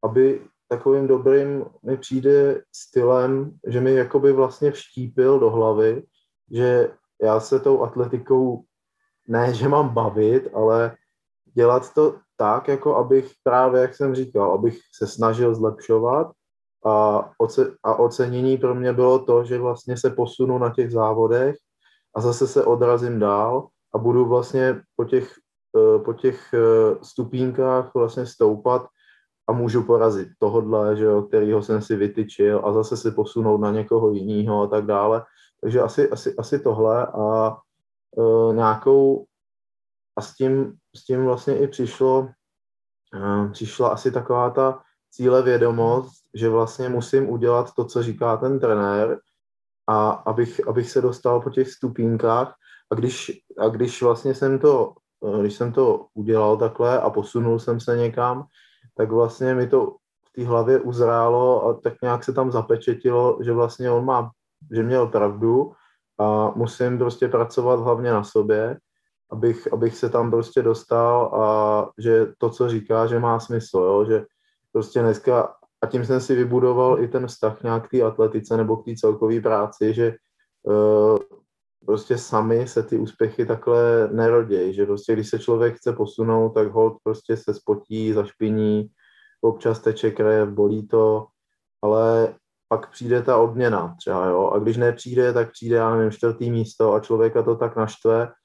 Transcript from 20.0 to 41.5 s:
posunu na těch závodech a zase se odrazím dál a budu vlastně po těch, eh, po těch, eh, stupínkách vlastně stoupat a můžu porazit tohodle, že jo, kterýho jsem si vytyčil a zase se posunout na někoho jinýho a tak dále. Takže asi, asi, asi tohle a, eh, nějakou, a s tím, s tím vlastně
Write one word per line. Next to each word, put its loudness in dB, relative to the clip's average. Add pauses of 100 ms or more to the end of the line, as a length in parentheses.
posunu -2
na 0
těch -2
závodech 2 (600)
a -6
zase 0
se 2
odrazím 2
dál 0 (260)
a -2
budu 2
vlastně 0 (140)
po -4
těch, -2 (440)
eh, 6
po -6
těch, -4
eh, 4
stupínkách -2
vlastně -2
stoupat 0 (600)
a 0
můžu 0
porazit 2 (120)
tohodle, 0
že -2
jo, 2
kterýho 0
jsem -2
si -4
vytyčil 0
a 0
zase -2
se -4
posunout 0
na 0
někoho 0
jinýho -2
a 0
tak -2
dále. 0 (380)
Takže 0
asi, 0
asi, -6
asi -4
tohle 0
a, -2 (600)
eh, 4
nějakou, 2 (880)
a -8
s -18
tím, -2 (220)
s -20
tím -2
vlastně -2